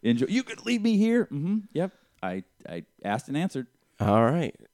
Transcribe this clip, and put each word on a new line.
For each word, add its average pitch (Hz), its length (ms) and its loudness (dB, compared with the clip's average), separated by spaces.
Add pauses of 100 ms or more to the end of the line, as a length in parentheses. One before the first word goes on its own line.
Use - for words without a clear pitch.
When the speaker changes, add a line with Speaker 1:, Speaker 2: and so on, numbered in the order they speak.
Speaker 1:
enjoy. 120 260 2
"You 247 140 0
could - 240 -12
leave 233 160 0
me 226 140 4
here?" 226 280 4
Mm-hmm. 165 320 -2 (160)
Yep. 185 180 -2 (300)
I, 95 220 -6 (240)
I 85 160 -10 (200)
asked 104 240 -4
and 139 100 -4
answered. 151 300 -4 (320)
Speaker 2:
All 104 240 4
right. 143 320 0 (180)